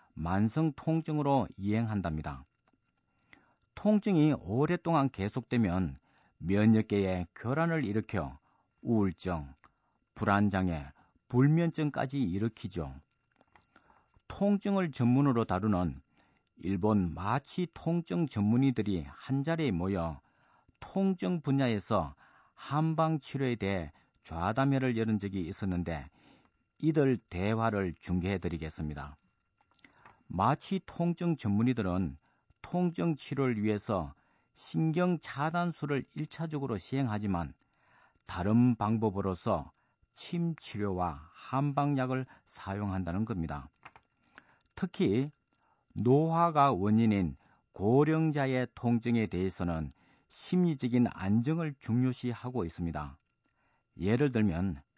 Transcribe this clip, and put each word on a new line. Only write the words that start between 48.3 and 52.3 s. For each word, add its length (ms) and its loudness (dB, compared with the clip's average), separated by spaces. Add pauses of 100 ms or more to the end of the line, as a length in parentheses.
통증에 520 0
대해서는 680 -2 (340)
심리적인 840 0
안정을 680 0
중요시하고 840 -2